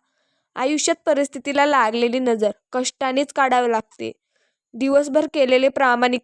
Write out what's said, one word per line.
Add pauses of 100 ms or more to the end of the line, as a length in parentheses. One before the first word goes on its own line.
(540)
आयुष्यात
परिस्थितीला
लागलेली
नजर (220)
कष्टानेच
काढावी
लागते. (640)
दिवसभर
केलेले
प्रामाणिक